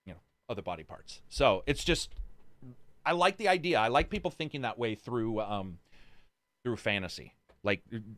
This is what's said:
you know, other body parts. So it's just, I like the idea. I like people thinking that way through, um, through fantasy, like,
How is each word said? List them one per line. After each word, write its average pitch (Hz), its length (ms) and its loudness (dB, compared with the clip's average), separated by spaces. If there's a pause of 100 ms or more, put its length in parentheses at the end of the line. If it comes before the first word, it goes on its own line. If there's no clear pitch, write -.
you 92 80 -14
know, 85 60 -18 (300)
other 101 120 -6
body 87 220 -8
parts. - 460 -18
So 107 360 4
it's - 200 0
just, 170 240 2 (960)
I 156 80 2
like 180 240 4
the 214 100 0
idea. 175 320 4
I 110 80 4
like 143 220 4
people 202 220 -4
thinking 147 320 -6
that 110 140 -4
way 113 180 0
through, 113 440 -2
um, 98 400 -4 (840)
through 120 100 0
fantasy, 98 600 -4 (280)
like, 101 200 2 (340)